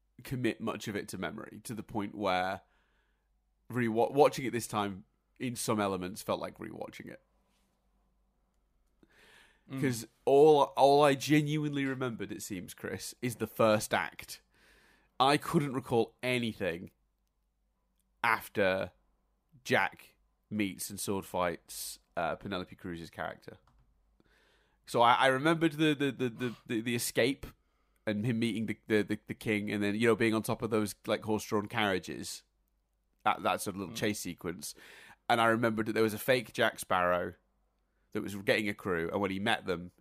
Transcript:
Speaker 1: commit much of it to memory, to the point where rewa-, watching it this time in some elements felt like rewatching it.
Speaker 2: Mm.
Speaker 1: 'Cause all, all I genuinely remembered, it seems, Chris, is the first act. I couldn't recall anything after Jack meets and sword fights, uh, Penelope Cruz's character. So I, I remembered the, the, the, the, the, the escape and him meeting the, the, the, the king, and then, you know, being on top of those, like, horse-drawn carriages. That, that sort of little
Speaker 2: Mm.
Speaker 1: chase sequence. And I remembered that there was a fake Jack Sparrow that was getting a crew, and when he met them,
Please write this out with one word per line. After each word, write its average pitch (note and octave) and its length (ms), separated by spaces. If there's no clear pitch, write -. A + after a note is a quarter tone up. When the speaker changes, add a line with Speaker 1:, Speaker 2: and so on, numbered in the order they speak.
Speaker 1:
commit B2 360
much - 280
of G2+ 80
it - 140
to F#2+ 100
memory, - 460
to A#2+ 100
the G#2+ 80
point G2+ 320
where F#2 460
rewa-, A2+ 400
watching C#3 340
it G#2+ 80
this A#2 120
time G2+ 380
in B2 160
some G#2+ 240
elements F#2+ 440
felt E2+ 180
like F2+ 160
rewatching - 540
it. - 100
Speaker 2:
Mm. C3+ 100
Speaker 1:
'Cause B2 240
all, C#3+ 500
all C#3 280
I C#3 120
genuinely D3 680
remembered, A#2+ 480
it - 80
seems, - 320
Chris, - 480
is B2 140
the A2 120
first G#2+ 460
act. - 480
I C#3+ 160
couldn't D3 340
recall A#2+ 500
anything G#2+ 680
after G2 680
Jack - 520
meets G#2 380
and G2+ 100
sword G2 260
fights, - 760
uh, D#2+ 180
Penelope F#2 400
Cruz's E2 340
character. - 460
So A#2+ 160
I, A#2 120
I B2 140
remembered D#3 500
the, D#3 160
the, C#3 180
the, B2+ 180
the, A2+ 240
the, A#2 140
the A#2+ 140
escape B2+ 500
and G#2 200
him A#2 140
meeting A2+ 260
the, G#2+ 120
the, G#2+ 160
the, G#2+ 240
the A2 60
king, G#2 380
and G#2 100
then, G2+ 140
you A#2 120
know, A2 100
being A2+ 160
on A2 80
top A2 200
of A2+ 100
those, G#2+ 220
like, G#2 160
horse-drawn G#2 440
carriages. F#2+ 760
That, G2+ 200
that F#2 180
sort F#2+ 140
of G2 40
little F#2 140
Speaker 2:
Mm. - 40
Speaker 1:
chase G#2+ 220
sequence. F2 560
And A#2+ 100
I A#2 60
remembered A2+ 400
that A2 80
there A2+ 100
was G#2+ 100
a G#2+ 60
fake B2+ 320
Jack A2+ 280
Sparrow F2+ 560
that G#2+ 100
was G2+ 140
getting G2+ 340
a G2+ 60
crew, E2+ 360
and G2+ 80
when G2 120
he F#2+ 80
met G#2+ 260
them, F2+ 240